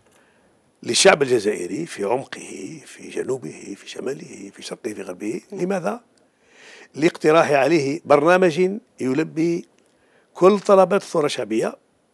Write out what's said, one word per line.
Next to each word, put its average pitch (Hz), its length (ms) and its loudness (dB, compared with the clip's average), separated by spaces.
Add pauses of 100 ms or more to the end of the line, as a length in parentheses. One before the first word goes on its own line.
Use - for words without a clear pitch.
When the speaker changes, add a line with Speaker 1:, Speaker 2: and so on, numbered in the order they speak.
(840)
Speaker 1:
للشعب 147 380 4
الجزائري 101 640 -2
في - 180 -10
عمقه، - 840 -8
في - 240 -20
جنوبه، 101 680 -8
في - 120 -20
شماله، 123 640 -12
في - 80 -20
شرقه، 104 320 -10
في 101 80 -14
غربه. 92 400 -10 (100)
Speaker 2:
نعم. 415 100 -8
Speaker 1:
لماذا؟ 190 400 -4 (960)
لاقتراح 156 560 4
عليه 143 540 2
برنامج 180 720 4 (220)
يلبي 160 680 -2 (680)
كل 190 260 4
طلبات 190 420 4
الثورة 156 240 -2
الشعبية. 113 500 -4 (380)